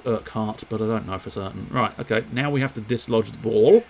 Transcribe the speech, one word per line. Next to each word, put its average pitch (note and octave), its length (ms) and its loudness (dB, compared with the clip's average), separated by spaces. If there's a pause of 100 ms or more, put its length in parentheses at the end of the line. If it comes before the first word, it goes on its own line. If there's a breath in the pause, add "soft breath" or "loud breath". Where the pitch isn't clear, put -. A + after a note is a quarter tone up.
Urquhart, G#2+ 640 -4
but A2 140 -4
I A2 40 0
don't A2 200 -2
know F#2+ 120 -6
for - 120 -10
certain. F#2+ 400 -8
Right, A#2+ 300 -2
okay, A2 320 0
now C3+ 180 -2
we C#3+ 100 0
have C3+ 140 -2
to A#2 60 -10
dislodge A2+ 500 -2
the - 80 -16
ball A#2+ 520 6